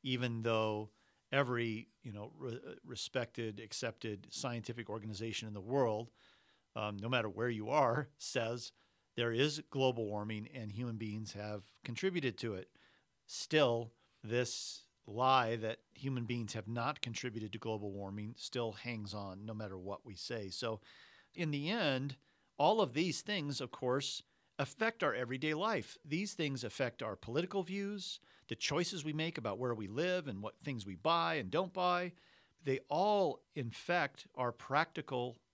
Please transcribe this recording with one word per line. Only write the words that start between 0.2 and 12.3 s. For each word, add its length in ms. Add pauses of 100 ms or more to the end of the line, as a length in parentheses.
though 480 (420)
every, 560 (140)
you 100
know, 240
re-, 240 (240)
respected, 720
accepted 720
scientific 600
organization 580
in 60
the 80
world, 480 (640)
um, 240
no 100
matter 220
where 180
you 220
are, 380 (100)
says 540 (440)
there 160
is 380
global 340
warming 480
and 180
human 260
beings 360
have 300 (200)
contributed 540